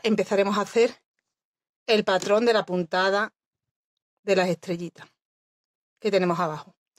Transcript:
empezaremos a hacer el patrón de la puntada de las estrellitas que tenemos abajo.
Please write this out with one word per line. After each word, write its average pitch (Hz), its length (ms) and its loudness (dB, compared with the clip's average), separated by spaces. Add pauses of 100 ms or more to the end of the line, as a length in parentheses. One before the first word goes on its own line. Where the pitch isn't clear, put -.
empezaremos 208 540 0
a - 20 0
hacer 226 420 0 (840)
el 214 180 2
patrón 202 420 2
de 233 60 6
la 208 120 0
puntada 185 680 -2 (880)
de 196 140 0
las 185 120 2
estrellitas 175 600 -8 (880)
que 214 120 -4
tenemos 180 280 2
abajo. 156 380 -6 (220)